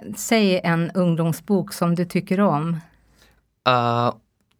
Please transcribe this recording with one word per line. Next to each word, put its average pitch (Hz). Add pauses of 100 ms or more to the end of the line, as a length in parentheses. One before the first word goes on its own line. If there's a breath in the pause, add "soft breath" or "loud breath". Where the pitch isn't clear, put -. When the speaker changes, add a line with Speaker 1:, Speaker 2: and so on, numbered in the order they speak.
(160)
Speaker 1:
säg 196
en 170
ungdomsbok 175
som 170
du 175
tycker 185
om. 160 (840 soft breath)
Speaker 2:
Eh, 120 (460)